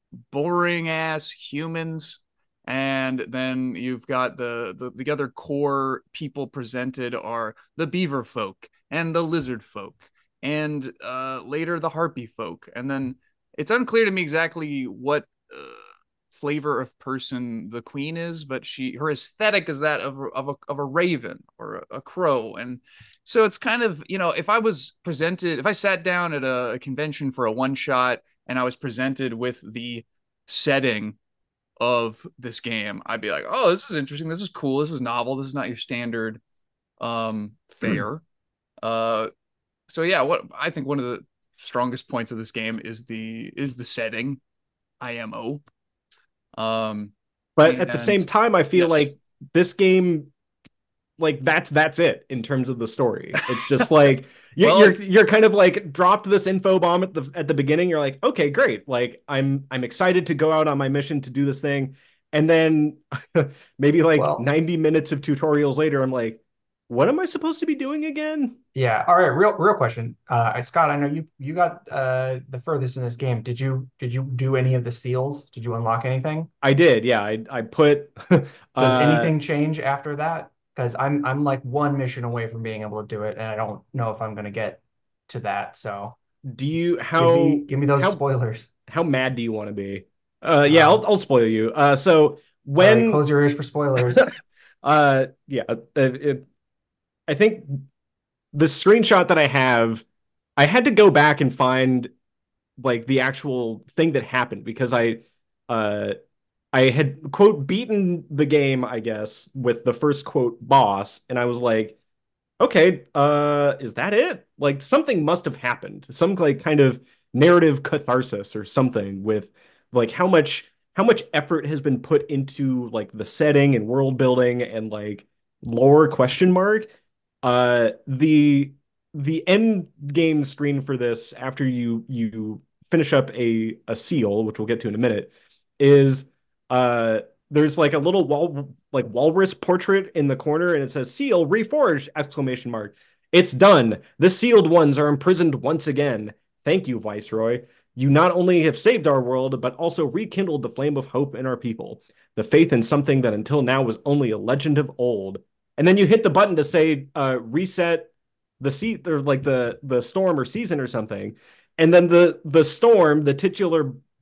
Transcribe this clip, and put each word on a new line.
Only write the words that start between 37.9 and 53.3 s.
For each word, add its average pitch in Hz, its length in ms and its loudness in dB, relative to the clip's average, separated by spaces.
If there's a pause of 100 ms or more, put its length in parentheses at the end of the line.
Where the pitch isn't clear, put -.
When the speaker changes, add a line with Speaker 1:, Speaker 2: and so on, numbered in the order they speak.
Speaker 1:
Uh, 113 460 -2 (600)
so - 140 -6
yeah, 170 200 0
what 147 200 -2 (140)
I 151 140 -6
think 143 160 -10
one 143 120 -4
of 131 80 -6
the 120 180 -10 (320)
strongest - 520 -6
points 117 240 -8
of 113 60 -10
this 110 140 -12
game 113 320 -8
is 113 220 -14
the, 113 500 -14
is 135 200 -8
the 120 80 -14
setting, 120 560 -8 (600)
I 120 160 -12
M 113 180 -12
O. 123 280 -10 (960)
Um, 110 560 -4 (440)
Speaker 2:
But 151 200 6
at 175 120 -2
the - 60 -8
Speaker 1:
and - 60 -4
Speaker 2:
same 202 240 0
time, 214 300 2
I 175 80 4
feel 180 240 2
Speaker 1:
Yes. 165 40 2
Speaker 2:
like 147 280 0 (340)
this 175 200 2
game, 185 600 2 (840)
like, 156 260 -2
that's, 156 260 0
that's 151 280 2
it 165 300 0
in 123 140 -6
terms 131 260 -2
of 127 100 -6
the 113 100 -4
story. - 440 -4 (160)